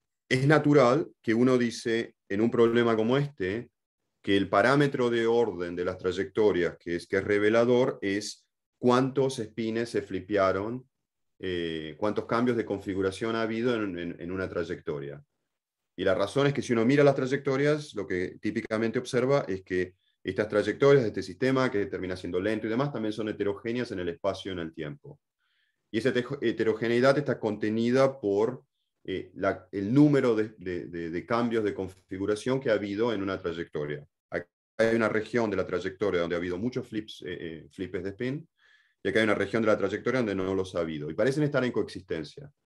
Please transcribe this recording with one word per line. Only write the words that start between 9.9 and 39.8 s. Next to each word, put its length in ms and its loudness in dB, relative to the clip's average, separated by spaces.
flipearon, 840 -2
eh, 600 -6
cuántos 280 -2
cambios 300 0
de 100 -2
configuración 680 -4
ha 60 -2
habido 320 -2
en, 240 -4
en, 220 -8
en 100 -10
una 180 -4
trayectoria. 760 -8
Y 80 -4
la 100 2
razón 320 2
es 60 2
que 100 -2
si 120 -2
uno 100 4
mira 180 4
las 120 6
trayectorias, 800 -2
lo 120 -6
que 340 -4
típicamente 580 -2
observa 500 0
es 140 -6
que 320 -2
estas 260 -2
trayectorias 540 4
de 60 -2
este 140 -4
sistema, 480 0
que 160 -2
termina 300 -6
siendo 240 -4
lento 260 -2
y 40 -4
demás, 220 -2
también 200 -4
son 160 -6
heterogéneas 640 -4
en 80 -6
el 100 -4
espacio 400 -6
y 40 -6
en 60 -6
el 140 -8
tiempo. 460 -12
Y 80 -4
esa 120 2
hetejo-, 300 -2
heterogeneidad 800 2
está 200 -2
contenida 840 0
por, 440 0
eh, 320 -8
la, 360 -2
el 220 -2
número 400 6
de, 240 -2
de, 280 -6
de, 240 -8
de 160 -6
cambios 380 0
de 80 0
configuración 880 -4
que 100 -2
ha 40 4
habido 380 -2
en 100 -4
una 180 -4
trayectoria. 680 -6
Acá 200 -6
hay 180 4
una 140 4
región 420 0
de 60 -2
la 100 0
trayectoria 540 -2
donde 160 -2
ha 20 -2
habido 200 -4
muchos 280 -6
flips, 360 -10
eh, 180 -10
eh, 300 -12
flipes 340 -8
de 60 -6
spin, 360 -6
y 60 -2
acá 120 2
hay 40 4
una 100 2
región 280 0
de 60 2
la 100 4
trayectoria 400 -2